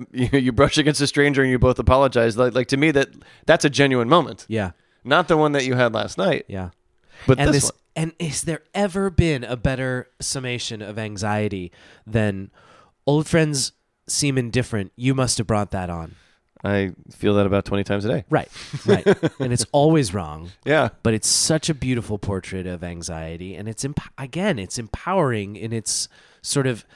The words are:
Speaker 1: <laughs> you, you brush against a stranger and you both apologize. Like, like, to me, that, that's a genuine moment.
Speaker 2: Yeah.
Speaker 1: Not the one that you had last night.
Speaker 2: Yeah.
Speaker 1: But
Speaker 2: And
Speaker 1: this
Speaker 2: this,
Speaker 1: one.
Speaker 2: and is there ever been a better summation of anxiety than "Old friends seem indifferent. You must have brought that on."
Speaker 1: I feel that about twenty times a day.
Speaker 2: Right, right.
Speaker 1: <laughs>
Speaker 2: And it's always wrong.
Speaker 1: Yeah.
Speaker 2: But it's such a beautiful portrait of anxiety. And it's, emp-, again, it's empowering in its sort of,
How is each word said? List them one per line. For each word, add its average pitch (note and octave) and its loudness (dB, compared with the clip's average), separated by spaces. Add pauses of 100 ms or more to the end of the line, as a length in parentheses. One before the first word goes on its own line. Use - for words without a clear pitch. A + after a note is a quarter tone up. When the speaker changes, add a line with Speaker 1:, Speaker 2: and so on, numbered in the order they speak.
Speaker 1:
<laughs> - -20
you, B2 -2 (100)
you B2+ 2
brush C#3 4
against D3 2
a C#3+ 2
stranger C#3+ 2
and C3 2
you B2+ 2
both B2+ 4
apologize. B2 4
Like, B2 2
like, B2 0
to C3+ 0
me, D#3 4
that, C#3 2 (360)
that's E3 4
a D3 4
genuine B2+ 2
moment. C#3 2
Speaker 2:
Yeah. G2+ -2 (340)
Speaker 1:
Not D#3 2
the E3 4
one D3+ 4
that C#3 2
you B2+ 0
had A#2+ 2
last G#2+ -4
night. F3 0
Speaker 2:
Yeah. F#2 -8 (580)
Speaker 1:
But C3 6
Speaker 2:
And C#3+ 2
Speaker 1:
this D3 2
Speaker 2:
this, C#3 2
Speaker 1:
one. - -2 (240)
Speaker 2:
and D#3+ -4
is D3+ -6
there D#3 -6 (120)
ever G3 -2
been D#3 0
a A#2+ -6
better B2+ -4 (140)
summation B2 -6
of G2+ -10
anxiety G#2 -4 (360)
than G#2 -2 (540)
"Old D3+ 2
friends D3+ 0 (340)
seem C#3 0
indifferent. A#2 -2
You C3 0
must C3 0
have G#2+ -2
brought G#2 0
that F#2 -6
on." E2+ -8 (500)
Speaker 1:
I G2 0 (180)
feel G#2 0
that G2+ 4
about G2 2
twenty G2 -2
times G2+ -2
a - -2
day. D#3 -2
Speaker 2:
Right, D3+ 0 (360)
right. G3 4
Speaker 1:
<laughs> F3+ 2
Speaker 2:
And B2+ -2
it's - 0
always D3 4
wrong. D#2+ -8 (140)
Speaker 1:
Yeah. C#3 2 (120)
Speaker 2:
But A2+ 2
it's A2 -2
such - 0
a E3 0
beautiful A#2+ -4
portrait F#2+ -6
of F2 -8
anxiety. F2 -10
And G2+ -12
it's, - -10
emp-, C#3+ -4 (180)
again, D#3 -4
it's F#2 -8
empowering A#2 -2
in G#2+ -8
its - -4 (340)
sort C3+ 0
of, A#2 -6 (100)